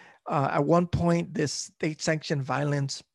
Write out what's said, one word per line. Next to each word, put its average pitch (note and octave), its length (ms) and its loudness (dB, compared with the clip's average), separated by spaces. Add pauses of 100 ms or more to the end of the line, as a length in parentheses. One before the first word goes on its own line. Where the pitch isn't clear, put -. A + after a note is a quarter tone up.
(260)
uh, C#3+ 260 0
at D3 120 2
one E3+ 220 4
point, E3+ 480 0
this D#3 180 0
state-sanctioned D#3 880 -4
violence C#3 600 -2 (120)